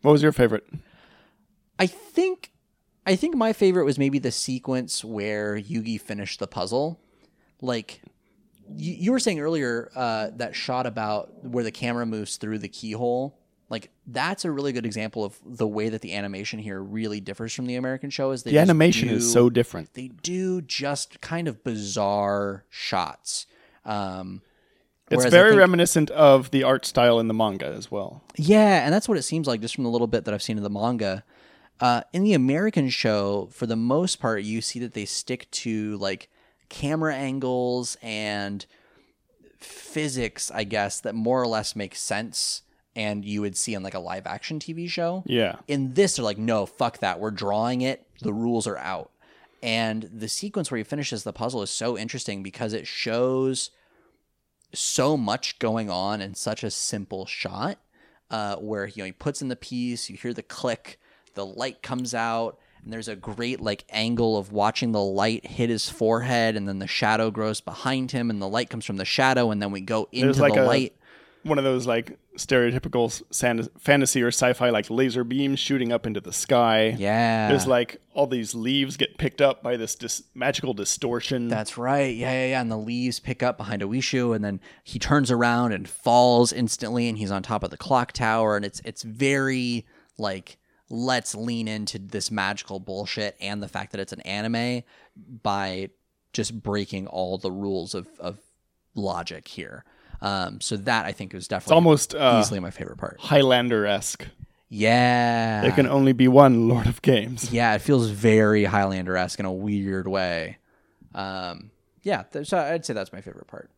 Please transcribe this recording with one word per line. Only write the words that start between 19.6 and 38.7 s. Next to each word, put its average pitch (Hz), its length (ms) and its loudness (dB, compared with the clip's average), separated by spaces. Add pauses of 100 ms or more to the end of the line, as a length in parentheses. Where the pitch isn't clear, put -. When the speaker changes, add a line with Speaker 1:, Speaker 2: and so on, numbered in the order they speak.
Speaker 2:
they 127 140 -12
do 180 520 -4
just 139 640 -6
kind 165 260 -4
of 113 160 -8
bizarre 101 1040 -2
shots. - 800 -6 (400)
Um, 95 560 -6 (680)
Speaker 1:
It's - 60 4
Speaker 2:
whereas 127 100 4
I 123 40 4
Speaker 1:
very 190 220 10
Speaker 2:
think 202 80 10
Speaker 1:
reminiscent 170 500 6
of 139 400 8
the 135 140 2
art 131 200 4
style 120 340 4
in 113 100 0
the 110 60 0
manga 107 320 0
as 107 240 -10
well. - 320 -8 (140)
Speaker 2:
Yeah, 190 480 6
and 147 80 2
that's 214 160 2
what 214 80 2
it 139 60 -2
seems 156 240 -2
like 117 160 0
just 113 120 -6
from 135 100 -4
the 117 60 0
little 117 160 2
bit 107 200 -2
that 107 80 -2
I've 101 80 -6
seen 107 160 -4
of 101 60 -4
the 104 40 -4
manga. 104 560 -2 (560)
Uh, 123 220 2 (100)
in 185 120 2
the 208 100 6
American 143 560 2
show, 101 600 0
for - 120 -6
the 113 120 -2
most 139 440 0
part, 113 220 0
you 110 180 -4
see - 200 -8
that 120 120 -8
they 104 140 -6
stick - 460 -8
to, 107 440 -4
like, 98 320 -6 (400)
camera 156 480 -2
angles 127 840 -2
and 104 640 -6 (920)